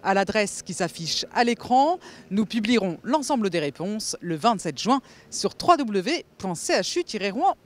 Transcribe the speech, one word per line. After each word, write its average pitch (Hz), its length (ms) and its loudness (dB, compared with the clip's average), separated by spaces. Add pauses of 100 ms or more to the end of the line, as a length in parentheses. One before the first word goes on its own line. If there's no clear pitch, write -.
à 196 100 2
l'adresse 196 480 0
qui 185 120 -10
s'affiche 165 600 -4
à 240 120 4
l'écran. 269 540 2 (320)
Nous 202 140 2
publierons 208 580 0
l'ensemble 254 460 0
des 170 100 0
réponses 180 600 -4
le 165 160 -4
vingt-sept 170 420 0
juin 226 220 2 (300)
sur - 260 -4
w 339 220 6
w 208 240 0
w 277 240 -2 (120)
point 185 180 -4
c - 180 -2
h - 260 0
u 339 60 -2
tiret 202 260 -4
rouen 311 240 0 (100)